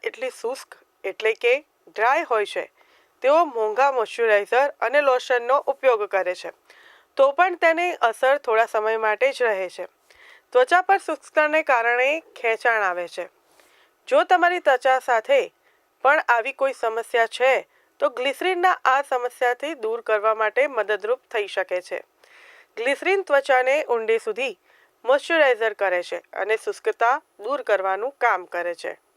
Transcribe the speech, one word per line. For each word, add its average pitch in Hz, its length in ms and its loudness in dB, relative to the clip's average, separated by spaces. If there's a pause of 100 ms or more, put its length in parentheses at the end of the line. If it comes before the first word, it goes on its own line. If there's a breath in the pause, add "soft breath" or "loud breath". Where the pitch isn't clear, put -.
એટલી 240 260 -8
શુષ્ક - 480 -12 (260)
એટલે 214 300 -4
કે 240 200 0 (340)
ડ્રાય 247 360 0
હોય 220 220 -2
છે, - 200 -8 (580 soft breath)
તેઓ 311 220 4
મોંઘા 233 460 0
મોઇશ્ચરાઇઝર 233 800 0 (120)
અને 254 200 2
લોશનનો 254 560 0 (100)
ઉપયોગ 247 400 0
કરે 180 280 -2
છે, - 160 -14 (640 soft breath)
તો 277 160 4
પણ 359 240 0
તેની 330 460 0
અસર 262 360 2
થોડા 226 300 0
સમય 220 300 -2
માટે 220 340 0
જ 254 120 -4
રહે 190 260 -2
છે. - 180 -14 (640 soft breath)
ત્વચા 254 300 4
પર 392 180 2
શુષ્કતાને 302 640 -2
કારણે 254 600 0 (120)
ખેંચાણ 226 480 0
આવે 175 240 -4
છે. 175 220 -12 (800 soft breath)
જો 294 160 4
તમારી 349 360 2
ત્વચા 262 400 2
સાથે 254 420 0 (640)
પણ 285 240 4
આવી 240 260 0
કોઈ 269 200 -2
સમસ્યા 226 540 -2
છે, 247 400 0 (320)
તો 302 100 0
ગ્લિસરીનના 370 760 -2
આ 262 160 2
સમસ્યાથી 247 760 -4
દૂર 226 260 -6
કરવા 220 340 0
માટે 220 320 0
મદદરૂપ 214 640 -4
થઈ 208 180 -4
શકે 185 340 -6
છે. - 180 -10 (800 soft breath)
ગ્લિસરીન 294 460 -2
ત્વચાને 269 600 2
ઊંડે 226 360 -2
સુધી 226 360 -6 (500 soft breath)
મોઇશ્ચરાઇઝર 262 680 0
કરે 180 300 -2
છે 170 180 -10 (120)
અને 208 240 -2
શુષ્કતા 226 640 -2 (180)
દૂર 247 240 -6
કરવાનું 196 540 -2
કામ 196 280 0
કરે 175 300 -6
છે. - 220 -12 (180)